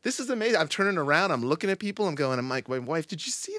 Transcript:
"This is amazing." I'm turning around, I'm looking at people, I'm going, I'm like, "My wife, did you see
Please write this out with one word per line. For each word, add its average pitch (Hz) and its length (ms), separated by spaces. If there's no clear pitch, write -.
"This 262 160
is 254 100
amazing." 226 280
I'm 156 100
turning 196 300
around, 160 340
I'm 120 140
looking 160 260
at 190 80
people, 202 280
I'm 156 80
going, 131 220
I'm 123 120
like, 127 200
"My 131 100
wife, 151 280
did 160 180
you - 60
see - 280